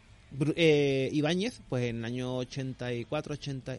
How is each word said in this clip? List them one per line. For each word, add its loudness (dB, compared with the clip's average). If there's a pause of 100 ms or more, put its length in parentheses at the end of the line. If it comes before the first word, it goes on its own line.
(380)
Bru-, 2
eh, 6
Ibáñez, 0
pues 0
en -4
el -6
año -4
ochenta -6
y -4
cuatro, -6
ochenta, -8